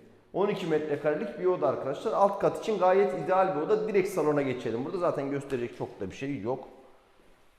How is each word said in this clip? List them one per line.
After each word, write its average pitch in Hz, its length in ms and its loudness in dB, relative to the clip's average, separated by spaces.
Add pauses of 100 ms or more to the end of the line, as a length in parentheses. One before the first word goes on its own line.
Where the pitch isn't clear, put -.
(340)
On 190 140 2
iki 180 200 -2
metrekarelik 151 720 -2
bir 180 60 0
oda 180 220 2
arkadaşlar. 135 440 -2
Alt 196 280 4
kat 156 200 2
için 214 200 -2
gayet 190 340 4
ideal 185 420 2
bir 147 60 -2
oda. 185 260 0
Direkt 196 220 2
salona 151 320 2
geçelim. 123 440 -2
Burada 180 120 -6
zaten 143 340 -2
gösterecek 135 460 -4
çok - 220 -8
da 98 120 -6
bir - 40 -14
şey 135 260 -6
yok. 123 260 -4 (920)